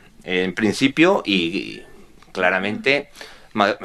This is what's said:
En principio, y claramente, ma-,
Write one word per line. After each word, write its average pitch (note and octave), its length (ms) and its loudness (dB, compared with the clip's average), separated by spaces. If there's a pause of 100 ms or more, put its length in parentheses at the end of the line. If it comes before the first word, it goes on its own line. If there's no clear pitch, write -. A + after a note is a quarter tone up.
(260)
En F#2 280 0
principio, C3+ 720 2
y E2+ 580 -2 (500)
claramente, G2+ 800 0 (420)
ma-, G2+ 320 2